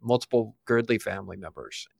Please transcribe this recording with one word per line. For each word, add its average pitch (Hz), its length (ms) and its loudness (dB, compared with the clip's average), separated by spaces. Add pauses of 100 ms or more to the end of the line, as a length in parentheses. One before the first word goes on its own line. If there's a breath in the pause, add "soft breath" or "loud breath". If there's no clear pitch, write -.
multiple 117 640 2
Girdley 117 340 4
family 98 380 -8
members. 80 500 -14 (140)